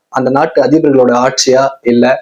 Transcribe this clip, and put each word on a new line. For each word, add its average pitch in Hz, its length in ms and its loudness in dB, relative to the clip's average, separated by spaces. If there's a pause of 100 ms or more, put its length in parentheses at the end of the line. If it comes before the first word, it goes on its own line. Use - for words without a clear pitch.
(100)
அந்த 131 200 -4
நாட்டு 151 320 -2
அதிபர்களோட 135 560 2
ஆட்சியா, 131 440 0 (220)
இல்ல 120 200 2 (180)